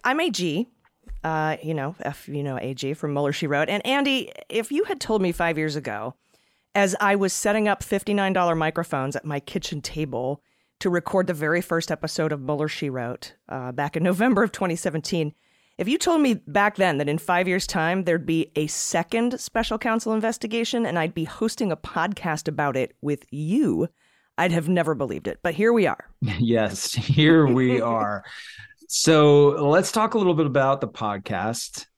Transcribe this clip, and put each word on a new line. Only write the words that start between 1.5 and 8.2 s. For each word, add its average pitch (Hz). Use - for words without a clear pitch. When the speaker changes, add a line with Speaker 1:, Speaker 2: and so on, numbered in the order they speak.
Speaker 1:
you 160
know, 151
if -
you 143
know 135
A 131
G 135
from 151
Mueller, 143
She 156
Wrote. 143
And 202
Andy, 269
if 226
you 311
had 381
told 220
me 185
five 165
years 156
ago, 117
as 196
I 202
was 196
setting 208
up 202
fifty-nine 196